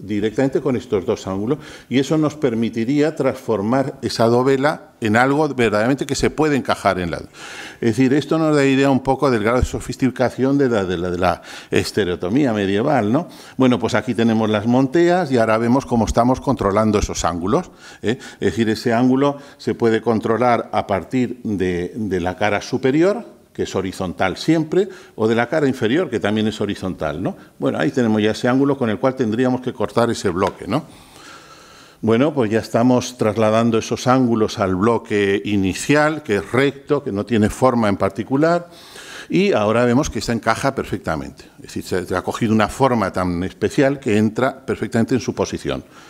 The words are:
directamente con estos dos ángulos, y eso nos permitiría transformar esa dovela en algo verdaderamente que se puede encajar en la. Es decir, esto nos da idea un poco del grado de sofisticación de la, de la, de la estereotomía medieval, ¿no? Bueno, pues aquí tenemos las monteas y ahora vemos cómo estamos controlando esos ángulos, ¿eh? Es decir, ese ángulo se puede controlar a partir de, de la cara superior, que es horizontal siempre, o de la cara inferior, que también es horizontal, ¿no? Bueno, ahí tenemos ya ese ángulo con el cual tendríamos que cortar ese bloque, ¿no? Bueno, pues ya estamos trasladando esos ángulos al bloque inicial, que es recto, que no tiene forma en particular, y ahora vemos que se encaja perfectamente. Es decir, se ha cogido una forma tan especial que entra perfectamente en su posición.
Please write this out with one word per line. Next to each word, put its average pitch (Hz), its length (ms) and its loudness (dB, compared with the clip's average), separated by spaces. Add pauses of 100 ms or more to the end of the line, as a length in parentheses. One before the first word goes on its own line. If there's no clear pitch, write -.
directamente 107 640 -2
con 139 120 -2
estos 101 300 -2
dos 107 220 -4
ángulos, 104 320 -4 (320)
y - 80 0
eso 156 180 0
nos 151 180 0
permitiría 117 800 0
transformar 120 840 -2
esa - 240 0
dovela 135 600 2 (160)
en 107 140 2
algo 139 320 4
verdaderamente 120 560 0
que 139 100 -4
se 120 140 0
puede 147 280 0
encajar 98 420 0
en 87 120 -2
la. 71 80 -6 (600)
Es 113 160 0
decir, 127 160 4
esto 151 240 0
nos 160 180 2
da 139 100 4
idea 135 260 4
un 127 100 2
poco 135 300 0
del 113 120 0
grado 120 180 2
de 113 40 2
sofisticación 127 960 -2
de 135 100 2
la, 110 160 0
de 90 140 -2
la, 90 120 -2
de 90 80 -2
la 87 240 0 (280)
estereotomía 107 840 -2
medieval, 104 580 0
¿no? 156 180 -2 (280)
Bueno, 127 220 4
pues 110 160 -2
aquí 107 200 -2
tenemos 113 360 2
las 107 160 0
monteas 143 680 2
y 127 60 2
ahora 110 180 4
vemos 120 300 2
cómo 117 180 2
estamos 123 360 2
controlando 104 580 2
esos - 260 -2
ángulos, 95 460 -2 (320)
¿eh? 120 160 -2 (220)
Es 95 120 0
decir, 113 160 0
ese 110 240 -2
ángulo 131 460 2 (180)
se - 180 -4
puede 113 280 2
controlar 113 680 2
a 104 140 0
partir 104 580 -2
de, 92 500 -2
de 95 260 -4
la 90 160 -2
cara 104 240 0
superior, 156 640 0 (300)
que - 80 -6
es - 120 -6
horizontal 92 600 -2
siempre, 165 540 0 (260)
o 110 100 0
de 113 80 2
la 117 140 0
cara 156 180 0
inferior, 131 440 0
que 107 100 -4
también 107 260 0
es 107 140 -4
horizontal, 90 600 -4
¿no? 170 140 -6 (220)
Bueno, 120 200 -2
ahí 147 120 -2
tenemos 110 300 2
ya 107 120 2
ese 123 160 -2
ángulo 135 280 2
con 120 140 -2
el 101 80 -4
cual 131 180 -2
tendríamos 123 460 0
que 120 100 -6
cortar 117 380 0
ese 107 180 -4
bloque, 90 400 -2
¿no? 127 160 -2 (1160)
Bueno, 117 300 2
pues 123 180 0
ya 110 100 2
estamos 120 580 2
trasladando 110 580 2
esos 110 300 -4
ángulos 117 520 2
al 95 160 0
bloque 101 680 2
inicial, 143 800 0
que 104 140 0
es - 160 -4
recto, 139 500 0
que 113 100 -6
no 101 140 -2
tiene 107 240 4
forma 120 400 2
en 98 80 0
particular, 135 720 0 (580)
y 190 240 2
ahora 110 320 2
vemos 123 240 2
que 110 140 -6
se 120 100 -4
encaja 117 420 0
perfectamente. 82 680 -6 (140)
Es - 160 -20
decir, 92 320 -4
se 95 100 -4
ha 90 60 0
cogido 107 320 -2
una 107 140 2
forma 117 440 0
tan 90 300 -2
especial 135 580 0
que 107 160 0
entra 113 480 0
perfectamente 113 500 -2
en 123 60 0
su 117 140 -6
posición. 76 500 -4 (260)